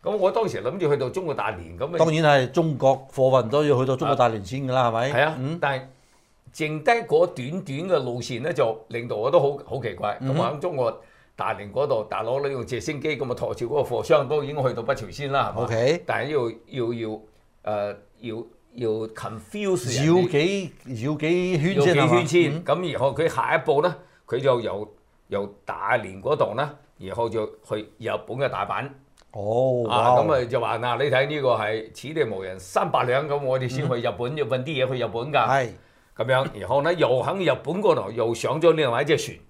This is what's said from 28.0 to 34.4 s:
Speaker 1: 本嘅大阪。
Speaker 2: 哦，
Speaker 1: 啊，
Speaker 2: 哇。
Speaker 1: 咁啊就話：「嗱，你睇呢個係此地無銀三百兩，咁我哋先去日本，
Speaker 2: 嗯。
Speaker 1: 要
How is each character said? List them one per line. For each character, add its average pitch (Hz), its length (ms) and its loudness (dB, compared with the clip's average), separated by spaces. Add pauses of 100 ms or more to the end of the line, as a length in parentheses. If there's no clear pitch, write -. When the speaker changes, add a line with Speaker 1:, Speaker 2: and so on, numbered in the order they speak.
Speaker 1:
本 120 120 -10
嘅 135 120 -2
大 101 160 -4
阪。 101 240 -6 (420)
Speaker 2:
哦， 120 580 0
Speaker 1:
啊， 120 260 4
Speaker 2:
哇。 123 80 6
Speaker 1:
咁 151 100 2
啊 127 120 2
就 120 140 0
話： 110 200 -2
「嗱， 120 240 0
你 147 80 2
睇 131 160 4
呢 151 140 -4
個 127 140 2
係 110 380 -2
此 - 200 -14
地 160 100 0
無 98 200 -4
銀 92 160 -10
三 190 300 -2
百 131 140 2
兩， 131 260 0
咁 143 140 0
我 131 160 0
哋 127 100 -2
先 127 180 -4
去 127 100 0
日 120 200 -2
本， 123 160 -4
Speaker 2:
嗯。 156 40 -6
Speaker 1:
要 143 80 0